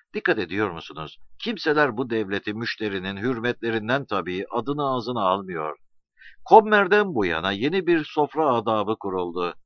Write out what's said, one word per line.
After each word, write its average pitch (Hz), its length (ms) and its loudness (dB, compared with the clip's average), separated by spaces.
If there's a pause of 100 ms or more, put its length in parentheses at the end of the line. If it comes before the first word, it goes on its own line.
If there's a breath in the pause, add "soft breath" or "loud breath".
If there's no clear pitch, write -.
(140 soft breath)
Dikkat 196 240 0
ediyor 95 320 -2
musunuz? 78 480 -12 (200)
Kimseler 147 580 0
bu 113 140 -4
devleti 104 440 -2
müşterinin 98 600 -4
hürmetlerinden 113 880 -2
tabii 92 460 -4
adını 135 440 -2
ağzına 120 280 -4
almıyor. 92 560 -2 (640 loud breath)
Kommer'den 208 720 6
bu 107 100 2
yana 85 280 0
yeni 156 340 0
bir 165 180 4
sofra 147 500 0
adabı 110 440 0
kuruldu. 87 560 -4 (120)